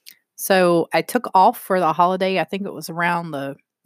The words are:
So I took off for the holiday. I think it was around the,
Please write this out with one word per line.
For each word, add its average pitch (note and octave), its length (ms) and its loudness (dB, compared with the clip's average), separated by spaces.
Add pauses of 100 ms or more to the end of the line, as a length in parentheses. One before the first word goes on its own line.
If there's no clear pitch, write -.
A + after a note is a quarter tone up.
(360)
So F3 560 2
I E3 80 2
took A#3 340 -6
off F#3+ 240 4
for F#3 220 -2
the D#3+ 140 0
holiday. F#3 440 0
I D#3+ 60 0
think G3 220 -8
it - 80 -10
was D#3+ 160 -12
around E3+ 400 -4
the, C#3 260 -10 (300)